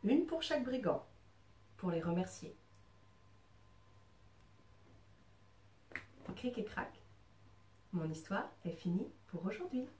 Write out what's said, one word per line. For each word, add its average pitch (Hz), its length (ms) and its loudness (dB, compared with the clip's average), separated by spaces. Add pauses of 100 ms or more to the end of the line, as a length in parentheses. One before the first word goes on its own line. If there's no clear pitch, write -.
une 302 220 8
pour 330 160 0
chaque 277 220 2
brigand, 254 400 0 (720)
pour 180 140 0
les 165 100 2
remercier. 175 560 0 (3750)
Cric 247 220 0
et 196 60 0
crac, - 280 -4 (1000)
mon 165 160 0
histoire - 400 -2 (160)
est 175 60 0
finie 180 400 0 (160)
pour 170 180 -6
aujourd'hui. 254 440 -2 (120)